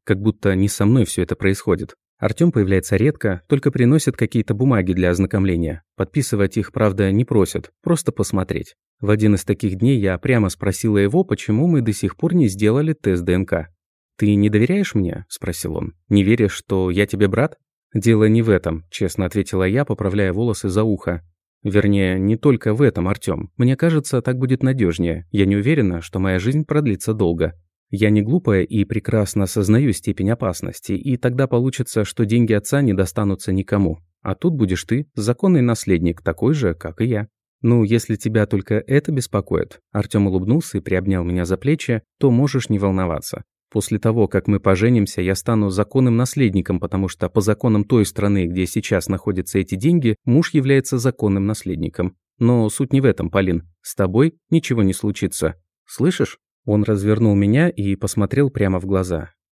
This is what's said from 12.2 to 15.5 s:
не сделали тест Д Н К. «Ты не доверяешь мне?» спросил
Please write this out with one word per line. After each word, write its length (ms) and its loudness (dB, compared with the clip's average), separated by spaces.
не 140 4
сделали 440 0
тест 320 -2
Д 80 0
Н 140 0
К. 220 -4
«Ты 160 2
не 160 4
доверяешь 440 0
мне?» 360 -2
спросил 460 -8